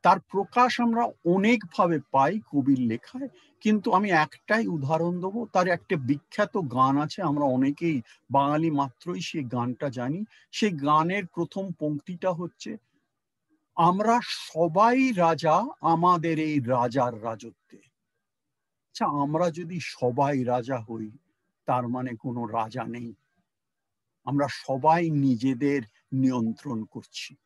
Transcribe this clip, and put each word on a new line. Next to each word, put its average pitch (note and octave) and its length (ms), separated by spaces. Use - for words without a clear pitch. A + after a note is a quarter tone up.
তার F#3 180
প্রকাশ A#3+ 600
আমরা A#3 240
অনেকভাবে F#3+ 960
পাই D3+ 300
কবির C#3 380
লেখায়, B2+ 500
কিন্তু G#3+ 320
আমি G3 180
একটাই G3 560
উদাহরণ E3 540
দেবো। G#3 320
তার F#3 160
একটা F3+ 280
বিখ্যাত C#3+ 600
গান C3+ 420
আছে, D3+ 240
আমরা D3 220
অনেকেই C#3 580
বাঙালি D3 400
মাত্রই D3 500
সেই D#3 240
গানটা B2 460
জানি। C3 340
সেই G#3+ 180
গানের D#3+ 560
প্রথম F3+ 520
পংক্তিটা D#3+ 540
হচ্ছে, F3+ 440
"আমরা G3 500
সবাই A3+ 880
রাজা E3 520
আমাদের E3 580
এই D3+ 220
রাজার A#2+ 640
রাজত্বে।" A2+ 520
আচ্ছা, - 1300
আমরা D3+ 440
যদি E3 320
সবাই C3 600
রাজা B2 340
হই, A2 320
তার B2 240
মানে B2+ 280
কোনো A#2+ 300
রাজা A2+ 380
নেই, A#2 300
আমরা C#3+ 260
সবাই D#3+ 600
নিজেদের C3+ 720
নিয়ন্ত্রণ B2 720
করছি। - 600